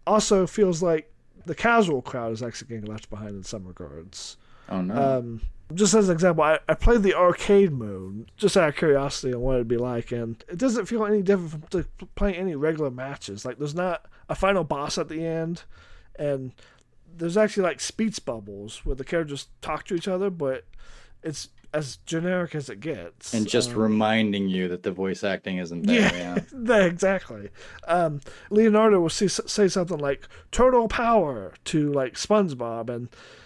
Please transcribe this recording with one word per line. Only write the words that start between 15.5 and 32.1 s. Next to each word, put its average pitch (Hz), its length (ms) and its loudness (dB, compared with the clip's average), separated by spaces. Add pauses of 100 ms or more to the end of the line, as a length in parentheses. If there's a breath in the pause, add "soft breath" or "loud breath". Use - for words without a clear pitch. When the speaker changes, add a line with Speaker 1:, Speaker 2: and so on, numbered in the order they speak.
Speaker 1:
and 139 360 -4 (640 soft breath)
there's 170 200 -2
actually, 208 280 2
like, 160 160 -2
speech - 440 -4
bubbles 104 600 -10
where 139 120 -2
the 131 80 -8
characters 151 440 -4 (120)
talk 156 260 -8
to 196 100 -4
each 165 120 -4
other, 190 220 -2
but 139 340 -4 (580 soft breath)
it's - 260 -10 (260)
as 151 220 -6 (100)
generic 175 480 -2
as 139 160 -6
it 98 80 -12
gets. 107 560 -10
Speaker 2:
And 107 140 0
just 120 240 2
Speaker 1:
Um, 107 60 -4
Speaker 2:
reminding 107 720 2
you 92 200 0
that 90 160 -6
the 98 80 -2
voice 95 320 -4
acting 92 340 -4
isn't 87 280 -8
there, 233 140 4
Speaker 1:
Yeah, - 360 0
Speaker 2:
yeah. - 20 -2 (140)
Speaker 1:
<laughs> 247 120 -10 (140)
yeah, 190 60 6
exactly. 170 640 -4 (380 loud breath)
Um, 165 320 0 (300 loud breath)
Leonardo 214 500 6
will 165 100 2
say, - 160 0
say - 400 0
something 175 320 -2
like, 139 300 -6 (240 loud breath)
"Turtle 247 340 4
power," 175 680 0 (100)
to, 147 280 0
like, 135 220 -2